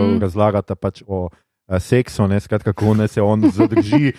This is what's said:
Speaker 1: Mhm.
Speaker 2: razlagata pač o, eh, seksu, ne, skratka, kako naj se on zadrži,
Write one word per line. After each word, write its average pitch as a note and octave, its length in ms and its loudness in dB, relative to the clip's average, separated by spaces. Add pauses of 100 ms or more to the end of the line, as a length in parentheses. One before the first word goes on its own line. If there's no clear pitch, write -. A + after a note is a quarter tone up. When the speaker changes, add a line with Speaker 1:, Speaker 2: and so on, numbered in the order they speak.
Speaker 1:
Mhm. - 160 2
Speaker 2:
razlagata G2+ 560 0
pač - 300 -6
o, F#2 240 -6 (400)
eh, F#2+ 80 -2
seksu, A#2 500 0
ne, G2 100 0
skratka, G#2 360 -2
kako G#2+ 240 0
naj G#2+ 120 0
se A2 140 -2
on G#2+ 200 2
zadrži, A2 760 2